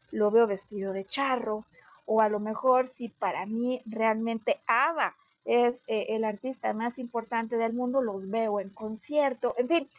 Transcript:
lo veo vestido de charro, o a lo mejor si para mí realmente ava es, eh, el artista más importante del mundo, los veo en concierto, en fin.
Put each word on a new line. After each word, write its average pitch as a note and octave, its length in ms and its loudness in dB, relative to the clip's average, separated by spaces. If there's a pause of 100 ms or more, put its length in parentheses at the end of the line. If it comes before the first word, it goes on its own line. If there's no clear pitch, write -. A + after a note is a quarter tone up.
(120)
lo G#3 200 2
veo A3+ 160 6
vestido G3 460 -4
de F#3+ 120 -6
charro, A3+ 600 -2 (400)
o A3 160 4
a G#3+ 80 6
lo G#3 100 0
mejor B3+ 480 2
si A#3+ 220 -10
para F3+ 360 -4
mí A#3+ 400 -2
realmente A3 800 0
ava C#4 500 0 (300)
es, A#3+ 420 2
eh, A3 220 -2
el A3 140 -2
artista A3 500 -4
más A#3 260 -4
importante A#3 580 -4
del A3+ 160 0
mundo, B3 280 0
los G3 280 -4
veo G#3+ 300 0
en G3 100 -6
concierto, B3 880 -2
en B3 100 2
fin. D#4+ 200 2 (120)